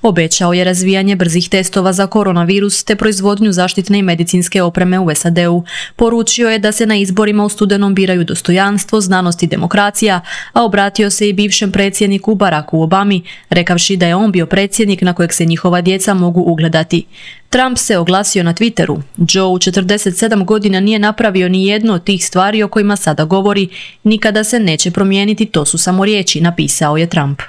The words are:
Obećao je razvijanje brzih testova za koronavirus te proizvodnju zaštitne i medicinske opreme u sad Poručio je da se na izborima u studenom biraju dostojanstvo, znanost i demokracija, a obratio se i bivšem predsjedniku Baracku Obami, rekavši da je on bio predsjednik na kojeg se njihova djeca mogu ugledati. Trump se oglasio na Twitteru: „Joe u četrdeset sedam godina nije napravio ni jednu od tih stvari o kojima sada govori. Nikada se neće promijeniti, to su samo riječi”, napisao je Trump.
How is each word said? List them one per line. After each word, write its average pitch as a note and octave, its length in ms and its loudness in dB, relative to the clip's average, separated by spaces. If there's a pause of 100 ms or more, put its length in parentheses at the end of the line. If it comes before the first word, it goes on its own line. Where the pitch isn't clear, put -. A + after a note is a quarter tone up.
Obećao F3 520 0
je F3+ 100 2
razvijanje F#3+ 520 2
brzih F3 340 0
testova F#3+ 440 0
za F#3+ 140 0
koronavirus G3 760 0
te G#3+ 120 0
proizvodnju G3+ 560 0
zaštitne F3+ 480 0
i - 20 0
medicinske F3+ 600 0
opreme F3+ 380 0
u E3 160 0
sad E3+ 220 0 (580)
Poručio A3+ 540 0
je A3 100 0
da G#3+ 120 0
se A3 140 -2
na G#3+ 100 2
izborima G#3 480 2
u G#3 60 0
studenom G3+ 460 0
biraju F#3 280 2
dostojanstvo, F#3+ 760 0
znanost F3+ 420 0
i E3 40 0
demokracija, G3+ 760 0 (320)
a A#3 100 2
obratio G3+ 460 0
se G#3 200 0
i G3+ 40 0
bivšem G3+ 380 0
predsjedniku G3 640 0
Baracku D#3+ 460 0
Obami, F#3+ 400 2 (280)
rekavši F3 480 0
da F3 100 2
je E3+ 80 2
on G#3 160 2
bio F3 140 0
predsjednik G3 560 -2
na F3+ 120 0
kojeg E3+ 200 -2
se E3+ 120 0
njihova F3 360 0
djeca F#3+ 320 0
mogu F3+ 280 0
ugledati. E3 640 0 (460)
Trump B3+ 260 0
se G#3 200 0
oglasio F#3 460 0
na E3+ 100 0
Twitteru: E3+ 480 -2 (160)
„Joe F#3+ 300 0
u F#3 120 0
četrdeset F#3+ 580 0
sedam G3+ 280 0
godina G3+ 340 0
nije G#3 200 2
napravio G#3 500 0
ni F#3+ 180 0
jednu G#3+ 260 0
od E3+ 100 -2
tih G3 220 -2
stvari G#3 380 0
o G3+ 40 -2
kojima G#3 280 0
sada D#3 300 -2
govori. F#3+ 420 0 (360)
Nikada G#3+ 400 2
se A#3 160 0
neće F3 320 0
promijeniti, G3+ 540 0
to D3 200 -2
su E3 120 -2
samo F#3 280 0
riječi”, G3+ 360 0
napisao D#3+ 560 0
je E3 100 0
Trump. C#3+ 420 -2